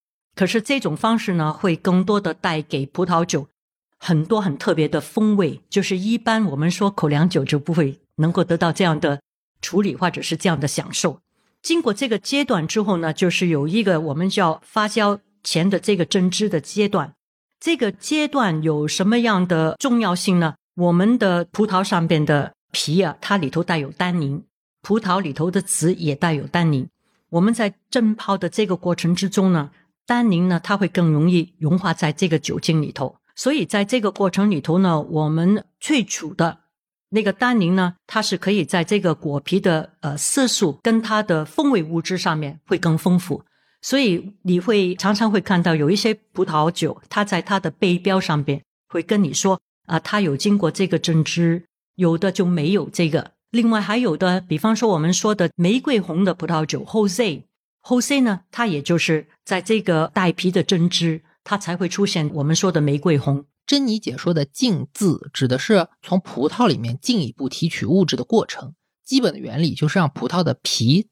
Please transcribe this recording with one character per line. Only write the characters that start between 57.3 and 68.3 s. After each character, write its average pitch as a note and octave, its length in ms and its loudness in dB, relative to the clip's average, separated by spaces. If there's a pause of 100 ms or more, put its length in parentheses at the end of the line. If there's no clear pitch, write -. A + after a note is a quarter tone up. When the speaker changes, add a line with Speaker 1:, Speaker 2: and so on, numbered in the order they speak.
Speaker 1:
呢， G3+ 180 0 (100)
它 A#3+ 140 -4
也 D#3 160 -2
就 E3+ 160 0
是 D#3 300 0 (180)
在 F#3 160 -2
这 A3 200 0
个 E3 320 0
带 F#3 200 2
皮 F3+ 180 -2
的 F3+ 120 2
蒸 F3 260 2
汁， E3 320 -2 (240)
它 G#3 120 -4
才 F3+ 200 -6
会 F3+ 100 -2
出 G3 180 0
现 E3 280 0
我 D3 100 -2
们 D3+ 100 2
说 F3+ 180 0
的 D#3+ 100 2
玫 D3 160 2
瑰 D3+ 200 2
红。 C#3 280 0 (200)
Speaker 2:
珍 C#4+ 200 0
妮 A3 140 -2
姐 C3+ 180 -8
说 F3 160 -2
的 D#3 100 0
浸 C#3 500 -2
渍 - 380 -2
指 C3+ 160 -2
的 B2+ 120 0
是 F#3 280 2 (140)
从 - 180 0
葡 D3 300 -2
萄 A#3+ 180 0
里 C#3 100 2
面 A#2 220 -6
进 A#3 220 -2
一 A#2+ 100 -4
步 C3+ 160 -6
提 E3 220 -2
取 - 160 -6
物 F3+ 180 4
质 D3+ 120 -2
的 A#2+ 80 -4
过 G#3+ 220 2